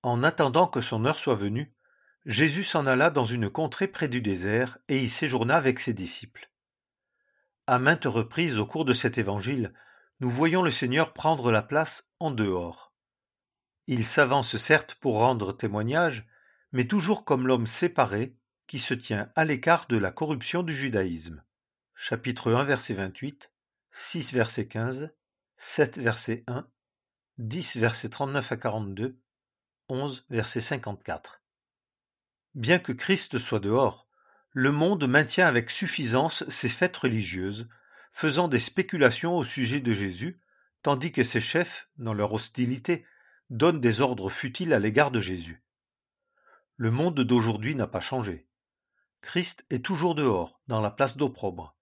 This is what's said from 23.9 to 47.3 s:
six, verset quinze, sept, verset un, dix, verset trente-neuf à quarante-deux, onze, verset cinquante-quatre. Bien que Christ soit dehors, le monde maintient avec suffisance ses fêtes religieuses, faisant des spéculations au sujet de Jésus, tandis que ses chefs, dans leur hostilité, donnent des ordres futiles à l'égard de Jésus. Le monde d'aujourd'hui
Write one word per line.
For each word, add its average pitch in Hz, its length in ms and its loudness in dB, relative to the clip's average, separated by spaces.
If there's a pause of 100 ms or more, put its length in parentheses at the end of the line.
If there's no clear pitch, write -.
six, - 400 -6
verset 113 340 0
quinze, 127 460 -6 (460)
sept, - 400 0
verset 117 480 -2
un, 123 200 -8 (720)
dix, 127 380 -6
verset 113 320 0
trente-neuf 139 440 -4
à 123 40 -4
quarante-deux, 107 640 -4 (680)
onze, 135 420 -6
verset 117 300 -2
cinquante-quatre. - 840 -8 (1120)
Bien 143 240 4
que 156 140 -4
Christ 180 460 0
soit 113 220 -2
dehors, 107 460 2 (460)
le 135 200 2
monde 160 340 2
maintient 151 400 4
avec 120 240 2
suffisance 143 800 0
ses - 200 -2
fêtes 180 280 0
religieuses, 104 720 -2 (440)
faisant 160 360 0
des 131 120 2
spéculations 170 760 2
au 151 80 0
sujet 127 360 -2
de 120 120 0
Jésus, 101 480 -4 (420)
tandis 143 300 0
que 127 120 4
ses 113 160 0
chefs, - 560 -4
dans 113 180 -6
leur 104 180 0
hostilité, 123 720 -4 (460)
donnent 151 300 2
des 117 200 4
ordres 120 300 0
futiles 151 420 -4
à 120 60 6
l'égard 113 320 4
de 120 100 0
Jésus. 87 420 -8 (1120)
Le 113 140 0
monde 147 300 0
d'aujourd'hui 117 540 2